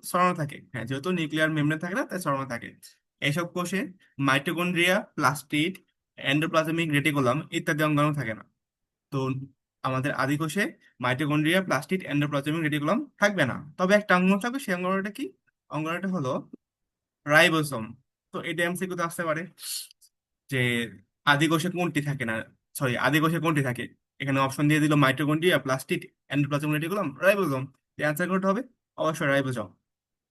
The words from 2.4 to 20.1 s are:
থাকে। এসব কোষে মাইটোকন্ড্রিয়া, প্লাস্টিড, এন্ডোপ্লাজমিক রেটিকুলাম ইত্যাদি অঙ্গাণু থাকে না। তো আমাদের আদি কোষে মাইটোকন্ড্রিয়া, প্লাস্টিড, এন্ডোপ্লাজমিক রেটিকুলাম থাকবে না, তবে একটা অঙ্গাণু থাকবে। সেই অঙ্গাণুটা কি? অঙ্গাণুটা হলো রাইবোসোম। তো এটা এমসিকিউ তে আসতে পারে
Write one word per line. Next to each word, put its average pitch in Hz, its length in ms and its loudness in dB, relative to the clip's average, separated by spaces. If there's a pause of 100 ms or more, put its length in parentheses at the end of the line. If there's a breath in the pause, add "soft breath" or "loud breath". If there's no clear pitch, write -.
থাকে। - 180 -10 (520)
এসব 151 320 0
কোষে 180 260 -2 (480 soft breath)
মাইটোকন্ড্রিয়া, 170 680 2 (200)
প্লাস্টিড, 151 580 0 (440)
এন্ডোপ্লাজমিক 160 800 0
রেটিকুলাম 139 400 2 (220)
ইত্যাদি 156 300 -2
অঙ্গাণু 151 300 2
থাকে 113 200 -4
না। - 60 -18 (680)
তো 139 60 -2 (640)
আমাদের 131 280 -2 (100)
আদি 139 180 0
কোষে 160 240 -2 (400 soft breath)
মাইটোকন্ড্রিয়া, 151 640 2
প্লাস্টিড, 170 320 -2 (120)
এন্ডোপ্লাজমিক 147 540 -2
রেটিকুলাম 151 320 0 (220)
থাকবে 202 300 2
না, 104 60 -4 (220)
তবে 185 220 2
একটা 196 180 0
অঙ্গাণু 190 260 4
থাকবে। 247 200 -4
সেই 185 140 -2
অঙ্গাণুটা 190 400 -2
কি? 269 60 -6 (460)
অঙ্গাণুটা 165 460 -4
হলো 135 160 -2 (920)
রাইবোসোম। 151 580 4 (500)
তো 180 40 -6 (120)
এটা 165 180 -2
এমসিকিউ 180 300 -4
তে 170 100 -2
আসতে 170 200 -6
পারে 156 140 0 (1080 loud breath)